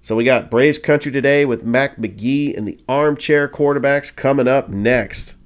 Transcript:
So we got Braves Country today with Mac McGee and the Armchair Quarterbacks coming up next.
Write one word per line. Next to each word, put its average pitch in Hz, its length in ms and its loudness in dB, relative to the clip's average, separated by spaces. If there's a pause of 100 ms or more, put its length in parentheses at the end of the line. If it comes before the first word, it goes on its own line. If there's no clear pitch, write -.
So - 140 -6
we 117 80 0
got 123 260 2
Braves 135 300 2
Country 147 320 0
today 139 340 2
with 117 200 -2
Mac 127 320 -2
McGee 117 600 -4
and 107 120 -6
the - 100 -12 (100)
Armchair 147 600 0
Quarterbacks 143 640 0
coming 135 320 2
up 131 220 2
next. 107 680 -2 (120)